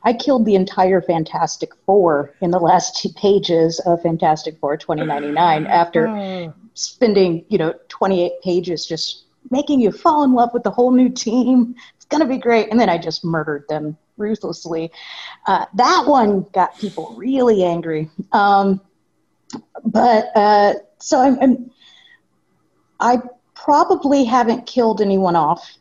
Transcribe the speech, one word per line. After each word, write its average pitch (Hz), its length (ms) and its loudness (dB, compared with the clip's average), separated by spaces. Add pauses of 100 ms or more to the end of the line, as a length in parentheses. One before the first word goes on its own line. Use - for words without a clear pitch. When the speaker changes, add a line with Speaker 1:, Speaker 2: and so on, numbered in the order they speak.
Speaker 1:
I 240 80 2
killed 247 320 0
the 214 100 2
entire 185 480 2
Fantastic 160 680 -4 (160)
Four 165 540 2
in 175 120 -2
the 180 80 0
last 175 400 2
two - 100 -6
pages 170 720 0
of 170 220 0
Fantastic 160 580 -2
Four 147 160 -4
twenty 156 280 -6
ninety-nine 156 640 -2
after 220 420 0
Speaker 2:
Oh. 190 460 -10 (200)
Speaker 1:
spending, 190 760 0
you 208 100 -2
know, 160 160 -2 (140)
twenty-eight 180 540 -2
pages 175 440 -4
just - 380 -10 (260)
making 285 300 0
you 208 120 2
fall 302 320 -2
in 254 80 2
love 240 220 2
with 240 80 -2
the 202 80 -2
whole 247 220 2
new 254 160 4
team. 247 640 0 (220)
It's - 100 -20
gonna 302 200 0
be 254 120 -4
great. 233 320 0
And 220 100 2
then 208 80 2
I 170 100 0
just 160 260 -8
murdered 156 440 -4
them 151 280 -6 (200)
ruthlessly. 170 760 -8 (560)
Uh, 190 280 0
that 320 320 2
one 208 480 2
got 180 240 0
people 170 400 -10
really 240 440 2
angry. 165 460 -4 (240)
Um, 196 480 2 (1040)
but, 220 500 2
uh, 208 380 4 (260)
so 285 220 0
I'm, 262 200 4
I'm, 254 300 2 (1300)
I 233 220 0 (340)
probably 294 680 2
haven't 247 420 0
killed 220 360 0
anyone 190 340 2
off 160 440 -2